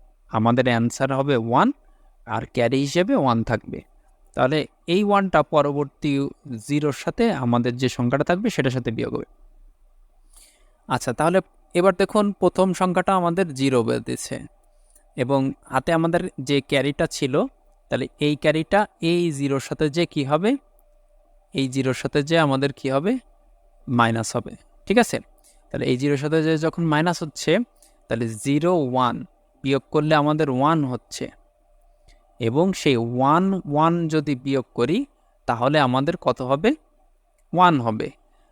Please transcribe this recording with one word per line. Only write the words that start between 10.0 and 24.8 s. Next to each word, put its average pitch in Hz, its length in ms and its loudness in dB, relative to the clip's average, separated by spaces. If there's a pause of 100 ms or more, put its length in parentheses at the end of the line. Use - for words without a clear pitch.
আচ্ছা, - 240 -4
তাহলে 175 280 4 (340)
এবার 180 240 4
দেখুন 202 340 2
প্রথম 185 400 2
সংখ্যাটা 185 420 0
আমাদের 175 400 0
জিরো 131 280 2
বেঁধেছে 123 580 -4 (760)
এবং 135 360 0 (140)
হাতে 131 260 -2
আমাদের 165 380 0 (100)
যে 139 200 0
ক্যারিটা 143 460 -2
ছিল, 147 380 -2 (440)
তাহলে 127 200 -4 (120)
এই 147 160 0
ক্যারিটা 160 500 0 (140)
এই 170 320 0
জিরোর 139 280 -2
সাথে 151 300 -4
যে 165 160 -2
কি 147 180 -4
হবে? 170 320 0 (960)
এই 135 160 -2
জিরোর 127 260 -2
সাথে - 280 -2
যে 160 160 0
আমাদের 139 340 2
কি - 180 -6
হবে? 175 280 0 (720)
মাইনাস 113 480 0
হবে। - 140 -8 (360)